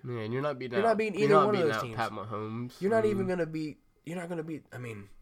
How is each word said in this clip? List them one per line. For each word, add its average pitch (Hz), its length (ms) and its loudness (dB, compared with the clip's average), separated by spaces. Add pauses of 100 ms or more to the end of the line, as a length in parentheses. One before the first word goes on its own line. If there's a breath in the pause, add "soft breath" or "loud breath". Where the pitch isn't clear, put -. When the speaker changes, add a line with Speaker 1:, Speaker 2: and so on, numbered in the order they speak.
Speaker 1:
Yeah, 120 120 -4
and 110 140 -4
you're 131 100 0
not 143 160 -2
beating 127 140 -6
Speaker 2:
You're 202 100 2
not 226 80 6
Speaker 1:
out, 208 60 4
Speaker 2:
beating 214 220 0
Speaker 1:
you're - 100 4
Speaker 2:
either - 40 8
Speaker 1:
not 202 140 8
Speaker 2:
one 208 80 2
of 185 60 2
Speaker 1:
beating 160 80 4
Speaker 2:
those 110 80 0
Speaker 1:
out 107 60 0
Speaker 2:
teams. 117 120 -6
Speaker 1:
Pat 113 160 -2
Mahomes. 107 600 -6 (100)
Speaker 2:
You're 190 100 0
not 220 140 4
Speaker 1:
I - 20 4
Speaker 2:
even 202 120 0
Speaker 1:
mean 190 100 0
Speaker 2:
gonna 180 180 0
beat. 156 320 -6 (260)
You're 170 120 -6
not 170 120 -8
gonna 170 140 -4
beat. 156 280 -8
I 123 60 -12
mean, 110 280 -10 (160)